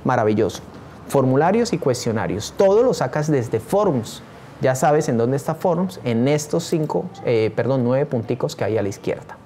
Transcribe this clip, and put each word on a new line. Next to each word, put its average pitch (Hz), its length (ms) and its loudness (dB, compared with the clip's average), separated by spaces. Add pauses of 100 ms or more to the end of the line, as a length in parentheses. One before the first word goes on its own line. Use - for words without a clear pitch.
maravilloso. 110 580 0 (460)
Formularios 151 640 2
y 170 60 -2
cuestionarios, 110 800 -2
todo 202 260 6
lo 247 100 4
sacas 151 380 -2
desde 113 280 0
Forms. 175 640 0 (380)
Ya 131 160 2
sabes 151 320 2
en 123 100 2
dónde 123 200 2
está 156 180 -4
Forms, 180 480 -2
en 120 240 2
estos 151 360 0
cinco, 156 420 -2 (200)
eh, 110 300 2
perdón, 120 280 0
nueve 127 220 2
punticos 120 500 -4
que - 80 -4
hay 107 140 0
a 104 40 0
la 101 80 -2
izquierda. - 560 -8